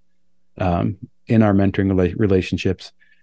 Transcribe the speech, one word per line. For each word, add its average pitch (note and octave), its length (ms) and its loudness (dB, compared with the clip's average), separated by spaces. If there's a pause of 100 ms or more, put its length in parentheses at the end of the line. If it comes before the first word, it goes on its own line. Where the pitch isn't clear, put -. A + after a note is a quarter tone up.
(580)
um, F#2+ 380 -2 (280)
in A2+ 160 2
our G#2 120 4
mentoring G2 380 0
rela-, F2+ 280 0
relationships, F#2+ 720 -2 (320)